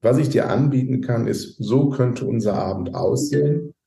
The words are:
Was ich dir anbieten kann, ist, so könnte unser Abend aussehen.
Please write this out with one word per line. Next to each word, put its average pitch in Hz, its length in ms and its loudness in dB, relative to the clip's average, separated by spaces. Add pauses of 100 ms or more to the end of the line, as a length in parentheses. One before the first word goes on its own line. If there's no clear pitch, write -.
Was 127 160 4
ich 143 100 2
dir 117 200 0
anbieten 131 540 0
kann, 117 240 -2
ist, - 320 -6
so 135 320 2
könnte 120 340 0
unser 104 300 0
Abend 95 400 -4
aussehen. 147 800 0 (120)